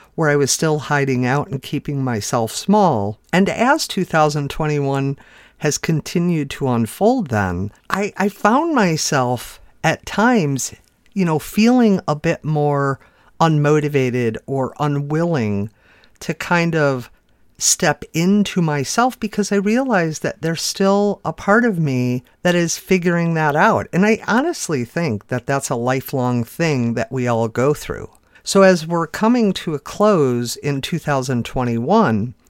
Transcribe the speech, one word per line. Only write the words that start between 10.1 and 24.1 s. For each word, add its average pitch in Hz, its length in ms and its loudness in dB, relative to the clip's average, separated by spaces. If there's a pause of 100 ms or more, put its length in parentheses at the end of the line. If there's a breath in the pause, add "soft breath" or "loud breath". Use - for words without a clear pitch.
you 196 120 0
know, 160 140 0
feeling 220 680 2
a 151 80 0
bit 165 300 -2
more 143 560 0 (400 soft breath)
unmotivated 147 1080 2
or 135 320 -4
unwilling 143 920 -2 (500 soft breath)
to - 120 -6
kind 170 440 -2
of 139 340 0 (480)
step - 460 0 (100)
into 190 480 2
myself 160 580 -2
because 208 320 -4
I 202 40 2
realized 202 640 0
that - 180 -6
there's 160 220 -4
still 202 640 0
a 160 80 -2
part 226 320 2
of 196 120 0
me 127 440 0 (180 soft breath)
that 175 140 2
is 170 240 0
figuring 170 560 0
that 156 200 2
out. 165 380 2
And 185 140 2
I 233 200 2